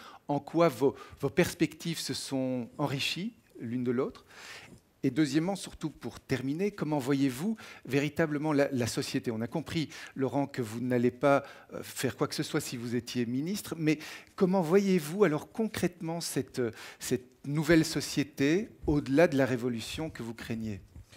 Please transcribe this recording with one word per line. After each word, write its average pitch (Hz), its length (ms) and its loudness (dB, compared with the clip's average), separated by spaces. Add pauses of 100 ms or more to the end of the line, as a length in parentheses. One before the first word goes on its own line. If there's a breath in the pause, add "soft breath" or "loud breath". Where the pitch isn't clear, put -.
(280 loud breath)
en 143 120 0
quoi 165 280 4
vos, 127 260 2 (260 loud breath)
vos 139 100 -2
perspectives - 680 0
se - 160 -4
sont 127 540 -4 (100)
enrichies 147 560 -2 (260)
l'une 123 240 -4
de 127 60 2
l'autre ? 131 340 -2 (800 loud breath)
Et 135 80 2
deuxièmement, 160 460 0
surtout - 320 -8
pour - 320 -10
terminer, 139 520 -2
comment 151 260 -2
voyez-vous 139 580 0 (300 loud breath)
véritablement 151 680 0
la, 139 180 4
la 120 160 0
société ? 127 440 -2
On 110 100 -2
a 117 60 -2
compris, 156 420 -2 (260 loud breath)
Laurent, 135 320 0
que - 140 -8
vous 113 200 -4
n'allez 123 300 4
pas, 139 320 4 (300 loud breath)
euh, - 100 -8
faire - 360 -6
quoi 143 100 0
que - 60 -8
ce 156 80 -2
soit 151 180 -2
si - 160 -8
vous 117 180 -6
étiez 120 300 -2
ministre, 156 540 -4
mais 156 200 2 (380 loud breath)
comment 190 240 4
voyez-vous 185 640 4
alors 151 280 0
concrètement 175 680 -4
cette, 135 400 -4 (380 loud breath)
cette - 260 -2 (220)
nouvelle 156 400 6
société 147 840 0 (180)
au-delà 147 400 6
de 143 120 2
la 135 80 6
révolution 123 640 -4
que - 120 -12
vous 117 120 -8
craignez ? 110 480 -6 (340 soft breath)